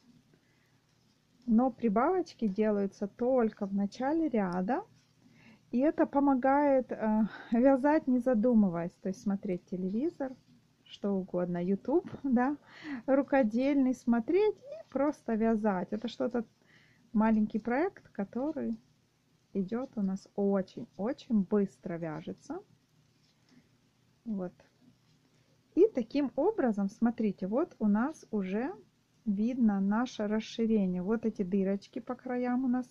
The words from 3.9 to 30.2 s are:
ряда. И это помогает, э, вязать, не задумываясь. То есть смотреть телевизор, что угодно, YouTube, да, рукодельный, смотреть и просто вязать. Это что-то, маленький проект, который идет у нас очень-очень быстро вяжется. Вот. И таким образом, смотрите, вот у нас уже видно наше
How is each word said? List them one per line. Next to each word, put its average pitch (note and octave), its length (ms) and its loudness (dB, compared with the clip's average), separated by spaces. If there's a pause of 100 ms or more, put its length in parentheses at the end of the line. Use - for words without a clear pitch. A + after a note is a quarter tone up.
ряда. G3 520 -2 (880)
И A#3 100 -2
это D#4 260 2
помогает, C#4 840 2
э, A3 340 0 (280)
вязать, C4+ 540 4
не B3+ 140 2
задумываясь. G#3 840 2
То G3 80 -6
есть F#3 100 -8
смотреть G3 460 -4
телевизор, A#3+ 680 -4 (500)
что - 260 -6
угодно, F3+ 520 -2
YouTube, G3 460 0 (140)
да, C4 340 2 (500)
рукодельный, C4+ 840 2
смотреть D#4+ 640 0
и D5 320 -16
просто C#4 460 -2
вязать. G#3+ 580 0
Это A3 160 -6
что-то, A#3+ 380 -4 (680)
маленький G#3+ 460 2
проект, C4 500 -4
который A#3 680 -6 (760)
идет A3+ 420 -4
у G#3+ 60 -2
нас F#3+ 340 -4
очень-очень G3+ 1040 -2
быстро G3 560 -2
вяжется. E3+ 640 -10 (1600)
Вот. F#3+ 280 -6 (1200)
И G4 200 6
таким C4+ 420 -2
образом, C4+ 520 0
смотрите, A3 580 -2
вот A#3+ 320 -2
у A3 80 -2
нас A3 440 0
уже G#3+ 440 -4 (500)
видно G#3+ 560 0
наше G#3 480 -2